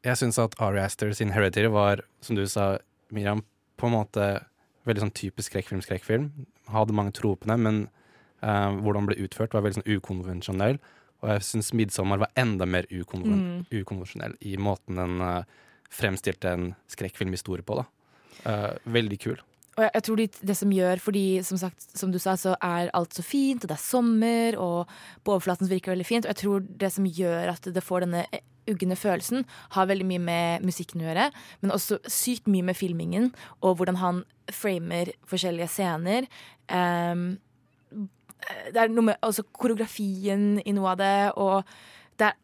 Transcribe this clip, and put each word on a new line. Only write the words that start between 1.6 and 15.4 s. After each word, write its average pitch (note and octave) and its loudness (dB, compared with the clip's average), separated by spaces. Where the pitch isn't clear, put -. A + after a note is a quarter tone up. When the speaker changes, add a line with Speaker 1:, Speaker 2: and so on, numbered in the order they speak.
Speaker 1:
var, G2+ 4
som - -4
du G2 0
sa, G2 0
Miriam, G#2 -2
på - 0
en A#2 4
måte G#2 0
veldig G#2+ 2
sånn G2+ -4
typisk - -8
skrekkfilm, G2+ -4
skrekkfilm. A2+ -2
Hadde G#2+ 2
mange G2+ 0
tropene, G#2+ 0
men, G#2+ 2
eh, G2+ 2
hvordan G2+ 2
det G#2 0
ble G2+ -6
utført - -4
var G#2 4
veldig G2+ 0
sånn G#2+ 0
ukonvensjonell. F#2 -2
Og G#2+ -2
jeg G#2 2
synes - -2
Midsommar G2+ 2
var G#2 2
enda G#2+ 2
mer F2+ 2
ukonven-, F3 -2
Speaker 2:
Mm. - -14
Speaker 1:
ukonvensjonell G2 -8
i G2 -6
måten F#2+ -2
den, F2+ -2
eh, F2+ -2